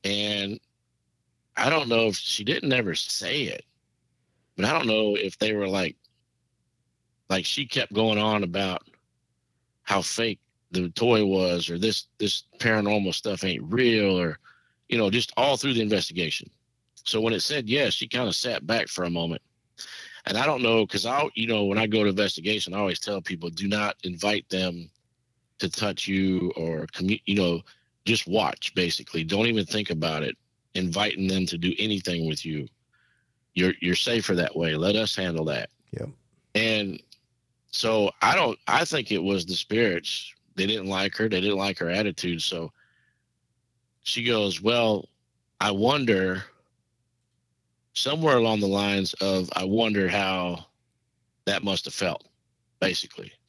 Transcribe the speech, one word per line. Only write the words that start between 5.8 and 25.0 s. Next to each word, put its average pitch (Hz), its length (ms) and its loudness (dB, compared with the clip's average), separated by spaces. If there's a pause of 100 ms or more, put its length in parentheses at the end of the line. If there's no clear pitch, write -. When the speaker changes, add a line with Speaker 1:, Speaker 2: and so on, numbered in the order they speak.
Speaker 1:
like, 92 160 0
she 143 200 -4
kept 120 280 -4
going 110 260 2
on 107 240 2
about 95 400 -2 (1000)
how 98 180 2
fake 113 380 -2 (320)
the 90 180 -2
toy 113 360 4
was, 90 440 2
or 85 80 -4
this, 104 300 -2 (120)
this - 240 -2 (160)
paranormal 104 540 2
stuff 98 300 -4
ain't 85 280 -2
real, 110 480 4
or, 82 200 -2 (500)
you 120 80 0
know, 107 120 2
just 110 280 0
all 131 200 4
through 135 160 -2
the 113 80 2
investigation. 90 680 -2 (460)
So - 260 -2
when 113 120 2
it 101 80 -2
said 135 280 -4
yes, 127 240 2
she - 140 -4
kinda 120 260 -2
sat - 340 -4
back 110 200 0
for - 160 -6
a 87 60 -2
moment. 85 320 -2 (840)
And 101 120 -2
I 131 80 0
don't 139 180 0
know, 113 240 6
'cause 98 180 -2
I'll, 139 300 0
you 110 120 -2
know, 107 180 2
when 98 120 2
I 110 100 2
go 107 160 4
to 104 60 6
investigation, 98 640 0
I 101 60 -2
always 92 200 0
tell 101 220 -4
people, 85 280 -6
do 87 180 -6
not 104 360 0
invite 92 460 -2
them 90 400 -4 (720)